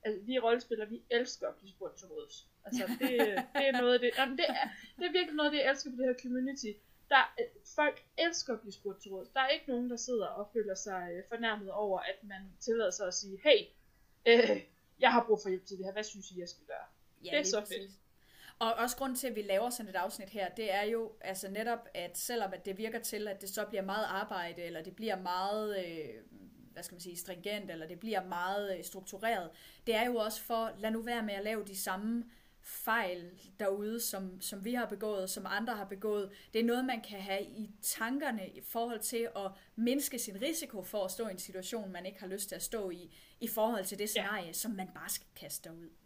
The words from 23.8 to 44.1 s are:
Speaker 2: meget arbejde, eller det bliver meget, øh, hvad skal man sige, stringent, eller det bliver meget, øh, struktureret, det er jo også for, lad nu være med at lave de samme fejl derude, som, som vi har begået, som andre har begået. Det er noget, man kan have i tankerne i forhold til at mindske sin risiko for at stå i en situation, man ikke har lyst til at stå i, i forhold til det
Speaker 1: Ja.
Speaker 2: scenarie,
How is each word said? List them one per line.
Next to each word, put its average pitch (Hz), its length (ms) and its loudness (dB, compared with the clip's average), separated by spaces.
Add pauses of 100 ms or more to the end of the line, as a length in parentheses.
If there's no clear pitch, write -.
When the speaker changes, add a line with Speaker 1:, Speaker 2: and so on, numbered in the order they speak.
Speaker 2:
meget 202 240 0
arbejde, 180 540 -2
eller 170 220 -6
det 180 120 -12
bliver 220 260 0
meget, 196 640 0
øh, 160 240 -6 (640)
hvad 175 100 -12
skal 180 120 -12
man 175 60 -14
sige, 175 160 -10
stringent, 190 540 -6
eller 160 160 -8
det 175 120 -12
bliver 208 260 0
meget, 185 520 -2
øh, 170 60 -8
struktureret, 196 680 -2 (380)
det 226 80 4
er 220 100 4
jo 247 100 2
også 220 260 0
for, 226 360 0
lad 214 140 0
nu 226 100 0
være 233 220 -2
med 208 100 -2
at 196 100 -4
lave 214 220 -2
de 196 120 -8
samme 214 460 0 (380)
fejl 180 680 -2 (280)
derude, 208 400 0
som, 190 420 -4
som 196 240 -6
vi 240 80 0
har 240 120 2
begået, 196 440 -2
som 196 200 -6
andre 226 260 -2
har 202 100 -6
begået. 202 460 -2 (220)
Det 220 80 4
er 233 40 6
noget, 240 200 4
man 240 160 -2
kan 208 200 -10
have 196 220 -2
i 208 280 -10 (100)
tankerne 233 680 -2
i - 120 -16
forhold 233 380 -2
til 233 360 0
at 196 160 -4 (240)
mindske 240 440 2
sin 196 220 -6
risiko 277 420 -2
for 202 220 0
at 190 60 -2
stå 226 160 -4
i 202 40 -4
en 185 80 -8
situation, 190 520 -6
man 175 140 -8
ikke 196 140 -8
har 196 80 -10
lyst 196 220 -4
til - 60 -6
at 180 80 -6
stå 208 260 -4
i, 175 260 -10 (240)
i 233 80 -4
forhold 220 380 2
til 190 120 -6
det 202 60 -2
Speaker 1:
Ja. 214 40 -2
Speaker 2:
scenarie, 196 460 0